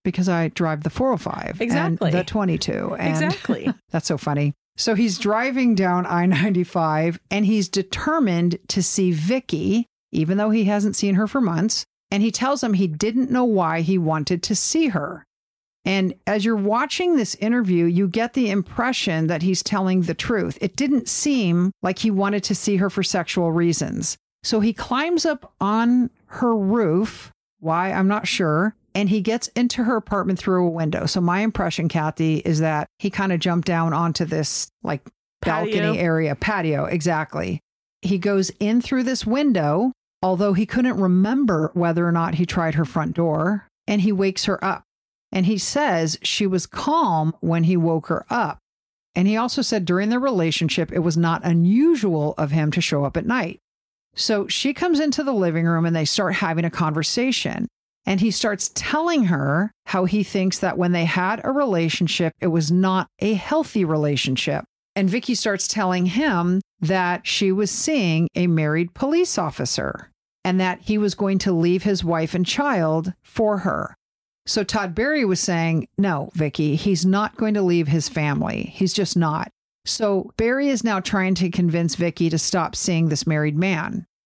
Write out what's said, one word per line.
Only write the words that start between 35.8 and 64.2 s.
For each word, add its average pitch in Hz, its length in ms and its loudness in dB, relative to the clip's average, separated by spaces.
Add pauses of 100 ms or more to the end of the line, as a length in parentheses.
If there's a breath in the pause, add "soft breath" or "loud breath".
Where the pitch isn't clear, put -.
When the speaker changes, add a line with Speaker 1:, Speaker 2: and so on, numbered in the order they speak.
Speaker 2:
Patio. 165 140 0
Speaker 1:
area, 160 400 0
patio, 160 520 -2
exactly. 160 720 -2 (420)
He 190 160 0
goes 196 400 0
in 214 220 2
through 254 240 -2
this 247 220 -4
window, 220 640 2 (300)
although 185 320 2
he 202 120 2
couldn't 247 320 0
remember 190 760 2
whether 170 320 2
or 170 60 2
not 165 240 0
he 175 100 0
tried 165 280 -2
her 160 100 2
front 160 300 -2
door, 170 540 0 (180)
and 208 140 0
he 202 100 4
wakes 196 360 0
her 202 180 -2
up. 190 180 -2 (500)
And 185 120 2
he 202 140 2
says 180 640 0
she - 240 -2
was 185 200 0
calm 180 720 0
when 165 240 2
he 180 120 4
woke 165 300 0
her - 240 -2
up. 208 280 -2 (560)
And 185 140 2
he 214 80 2
also 240 240 -2
said 214 240 0
during 180 240 0
their 240 120 0
relationship, 170 720 0
it 180 80 0
was 160 160 2
not 165 280 2
unusual 180 920 4
of 147 140 -2
him 151 180 2
to 175 100 0
show 143 240 0
up 139 120 -2
at 165 100 -4
night. 226 320 -4 (560)
So 208 340 -2
she - 240 -2
comes 330 280 0
into 302 220 0
the 269 120 0
living 170 320 2
room 165 180 2
and 170 100 0
they 160 120 0
start 185 300 -2
having 165 280 -2
a 131 60 -2
conversation. 160 960 -2 (400)
And 185 140 0
he 220 100 2
starts 202 440 -2
telling 311 500 0
her 165 480 0 (140)
how 185 180 0
he 196 180 2
thinks 190 380 -2
that 180 180 -2
when 180 140 2
they 170 120 0
had 185 400 0
a - 60 -2
relationship, 175 920 0
it - 60 -2
was 160 240 0
not 185 380 2 (100)
a 214 160 0
healthy 226 500 0
relationship. 147 800 0 (300)